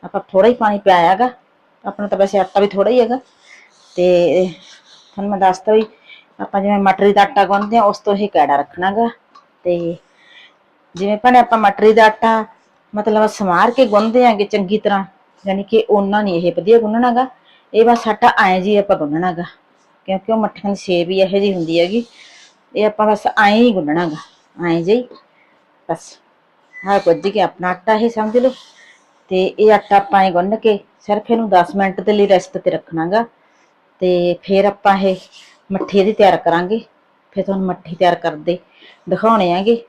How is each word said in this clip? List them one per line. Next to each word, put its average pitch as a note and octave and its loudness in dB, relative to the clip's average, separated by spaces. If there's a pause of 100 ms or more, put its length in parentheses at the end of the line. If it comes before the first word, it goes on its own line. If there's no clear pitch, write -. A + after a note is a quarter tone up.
ਆਪਾਂ F3+ -8
ਥੋੜ੍ਹਾ G3 4
ਹੀ B3 2
ਪਾਣੀ G#3 -2
ਪਾਇਆ F3+ 4
ਗਾ, B3 0 (540)
ਆਪਣਾ G3+ -10
ਤਾਂ G3 -4
ਵੈਸੇ G3 0
ਆਟਾ F#3+ 0
ਵੀ G3+ 2
ਥੋੜ੍ਹਾ G3+ 0
ਹੀ B3+ 4
ਹੈਗਾ। A#3 0 (800)
ਤੇ F3+ 0 (400)
ਤੁਹਾਨੂੰ - -14
ਮੈਂ G3+ -4
ਦੱਸਤਾ F#3 0
ਵੀ A3 2 (540)
ਆਪਾਂ G3 -6
ਜਿਵੇਂ G3+ 0
ਮਟਰੀ G3 2
ਦਾ G3+ 4
ਆਟਾ G3 2
ਗੁੰਨਦੇ G3+ -2
ਹਾਂ, A3+ 4
ਉਸ G3+ 0
ਤੋਂ G3+ -2
ਇਹ G3+ -4
ਕੈੜਾ D3 0
ਰੱਖਣਾ F3 -4
ਗਾ। A3+ -2 (560)
ਤੇ E3+ -4 (960)
ਜਿਵੇਂ G3 -2
ਭੈਣੇ B3 4
ਆਪਾਂ A#3 2
ਮਟਰੀ G#3 4
ਦਾ A3 6
ਆਟਾ A3 0 (500)
ਮਤਲਬ G#3+ 0
ਸਮਾਰ G3 0
ਕੇ B3+ 2
ਗੁੰਨਦੇ A3 2
ਆਂਗੇ G#3 2
ਚੰਗੀ G3+ -4
ਤਰ੍ਹਾਂ, G3+ -2 (400)
ਯਾਨੀ G3 -4
ਕਿ A3 0
ਓਨਾ G3+ 0
ਨਹੀਂ G3 -2
ਇਹ E3+ -2
ਵਧੀਆ G3 4
ਗੁੰਨਣਾ A3+ 0
ਗਾ। B3 0 (460)
ਇਹ A3 4
ਬਸ A#3 2
ਆਟਾ G#3+ 2 (160)
ਐਂ F#3 0
ਜੀ G#3 0
ਆਪਾਂ G3+ 0
ਗੁੰਨਣਾ D#3 -4
ਗਾ, E3+ -8 (640)
ਕਿਉਂਕਿ F#3+ -4
ਉਹ A3 0
ਮੱਠੀਆਂ G3+ -6
ਦੀ G3 -4
ਸ਼ੇਪ E3+ -4
ਹੀ F#3+ -2
ਇਹੋ F#3+ 0
ਜਿਹੀ G3+ 0
ਹੁੰਦੀ E3 -2
ਹੈਗੀ। G#3 -2 (680)
ਇਹ G#3 -2
ਆਪਾਂ G#3+ -2
ਬਸ G#3+ -2
ਐਂ G#3 2
ਹੀ A#3 2
ਗੁੰਨਣਾ E3+ -2
ਗਾ, D#3 -8 (520)
ਐਂ E3+ -2
ਜਿਹੀ A#3 -2 (800)
ਬਸ। - -10 (560)
ਆਹ G3 -4
ਗੁੱਝ F3 0
ਗਿਆ G3 -2
ਆਪਣਾ F3+ -6
ਆਟਾ, F3+ -2
ਇਹ A3+ 0
ਸਮਝ G#3+ -4
ਲਓ। B3 2 (800)
ਤੇ F#3 0
ਇਹ G#3+ 2
ਆਟਾ G3+ 2
ਆਪਾਂ G3 2
ਐਂ F#3+ 2
ਗੁੰਨ F#3 -2
ਕੇ G#3+ 0 (220)
ਸਿਰਫ G#3 -4
ਇਹਨੂੰ A3+ -2
ਦਸ F3+ 2
ਮਿੰਟ G3 -4
ਦੇ G3 -2
ਲਈ G3+ 2
ਰੈਸਟ F#3 0
'ਤੇ F3+ -2
ਰੱਖਣਾ E3 -6
ਗਾ। G#3+ -2 (760)
ਤੇ F3 -2
ਫਿਰ G3 0
ਆਪਾਂ G3+ 0
ਇਹ F#3+ -2 (540)
ਮੱਠੀ F#3+ -4
ਇਹਦੀ G3 2
ਤਿਆਰ F#3+ 4
ਕਰਾਂਗੇ, F3 -2 (520)
ਫਿਰ F#3+ -4
ਤੁਹਾਨੂੰ F#3+ -4
ਮੱਠੀ F3 -10
ਤਿਆਰ F3 2
ਕਰਦੇ E3+ -6 (500)
ਦਿਖਾਉਣੇ F#3 0
ਹੈਗੇ। G3 0 (120)